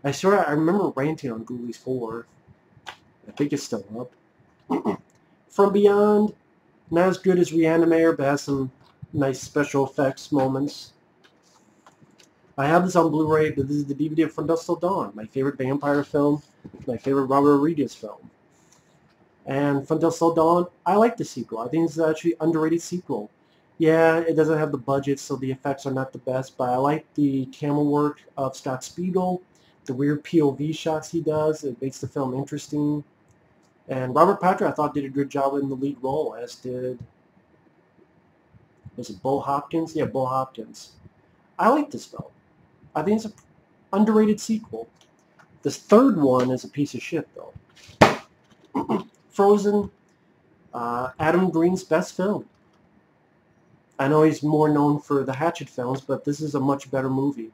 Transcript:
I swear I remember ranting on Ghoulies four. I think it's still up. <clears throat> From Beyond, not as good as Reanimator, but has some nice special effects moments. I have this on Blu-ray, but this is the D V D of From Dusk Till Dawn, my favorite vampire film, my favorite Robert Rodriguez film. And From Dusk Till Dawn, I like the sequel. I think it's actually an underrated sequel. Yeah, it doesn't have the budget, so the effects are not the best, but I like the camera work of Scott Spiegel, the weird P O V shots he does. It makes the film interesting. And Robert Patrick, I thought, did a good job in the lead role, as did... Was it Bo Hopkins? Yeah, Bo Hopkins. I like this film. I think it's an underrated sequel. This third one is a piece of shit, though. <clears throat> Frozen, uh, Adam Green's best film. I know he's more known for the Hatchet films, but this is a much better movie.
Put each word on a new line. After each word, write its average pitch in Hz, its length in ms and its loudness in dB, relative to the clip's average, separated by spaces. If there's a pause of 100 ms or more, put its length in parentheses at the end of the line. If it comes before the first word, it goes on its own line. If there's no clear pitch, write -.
I 143 80 -2
swear 185 340 2
I 147 60 -2
remember 160 380 2
ranting 143 420 -4
on 110 140 -8
Ghoulies 120 320 -10
four. 117 500 -8 (640)
I - 480 -20
think 147 160 -2
it's 135 100 -6
still 110 480 -10 (580)
up. - 400 -4
<clears throat> - 0 - (400)
From 202 240 2
Beyond, 208 640 4 (560)
not 175 180 4
as 180 80 0
good 185 220 2
as 175 120 2
Reanimator, 165 640 4
but 139 120 -2
has 143 160 0
some 135 280 -2 (440)
nice 135 260 0
special 143 460 0
effects - 440 -2
moments. 135 600 -2 (1700)
I 139 80 0
have 175 180 4
this 185 100 -4
on 165 160 4
Blu-ray, 156 420 2
but 135 140 -2
this 147 100 -2
is 143 100 -2
the 139 80 -4
D 147 140 -2
V 156 80 -4
D 160 60 2
of 151 120 -2
From 151 120 -4
Dusk 165 200 -2
Till 170 100 -2
Dawn, 170 380 -4
my 107 100 -14
favorite 135 320 -4
vampire 143 480 -2
film, 147 380 0 (440)
my 120 120 -6
favorite 139 260 0
Robert 139 320 4
Rodriguez 147 380 0
film. - 360 -18 (1160)
And 139 420 0
From 156 100 0
Dusk 165 200 0
Till 165 160 2
Dawn, 170 320 4 (180)
I 185 120 2
like 233 200 4
the - 80 -6
sequel. 113 360 -10
I 123 80 -8
think 165 200 0
it's 151 100 -8
actually 160 340 0
an - 80 -6
underrated 160 420 0
sequel. 123 480 -8 (480)
Yeah, 165 400 4
it 165 160 -2
doesn't 156 240 2
have 151 140 -2
the 143 60 -6
budget, 139 400 -2
so - 180 -8
the 131 140 -6
effects 135 360 -6
are 135 60 -4
not 131 200 -4
the 127 60 -14
best, 131 400 -6
but 127 100 -2
I 151 80 0
like - 380 0
the 135 320 0
camera 147 360 -2
work 147 380 0 (160)
of 131 200 -4
Scott 131 280 -8
Spiegel, 180 560 -4 (460)
the 135 80 -6
weird 147 280 -2
P 165 200 2
O 143 80 4
V 147 240 -6
shots 156 360 -6
he 165 120 -4
does. 156 420 0
It 123 160 -8
makes 135 180 -8
the 127 100 -8
film 131 260 -4
interesting. 147 680 -4 (840)
And 127 280 -4
Robert 180 240 4
Patrick, - 280 0
I 139 40 -4
thought, 147 220 -4
did 143 100 -4
a 135 40 -8
good 139 220 -2
job 139 240 -2
in 139 140 -2
the 135 80 -6
lead 135 260 -6
role, 135 320 -4
as 120 220 -12
did... 127 420 -10 (2000)
Was 120 140 -12
it 95 120 -16
Bo 135 160 0
Hopkins? 143 560 -4
Yeah, 143 120 0
Bo 131 200 -2
Hopkins. 127 640 -6 (640)
I 185 120 4
like 285 240 2
this - 120 -12
film. - 200 -16 (720)
I 151 60 -2
think 208 160 0
it's 220 80 -6
an 214 80 -12 (580)
underrated 214 480 4
sequel. - 480 -6 (760)
This 147 140 -4
third 220 440 4
one 127 300 4
is 127 140 -4
a 123 40 -16
piece 143 260 -6
of 117 80 -10
shit, - 340 -6
though. - 1800 -4
<clears throat> - 160 -20
Frozen, 202 580 4 (840)
uh, 120 360 -2 (100)
Adam 175 300 4
Green's 175 340 0
best 175 320 -2
film. 185 280 -2 (1600)
I 135 80 0
know 151 140 6
he's 156 200 4
more 151 260 2
known 147 300 4
for 139 240 -2
the 127 120 -4
Hatchet 151 340 -4
films, 131 320 -6
but 135 240 -6
this 143 160 -4
is 147 160 -6
a 139 40 0
much 139 300 -2
better 131 180 -2
movie. 131 460 -4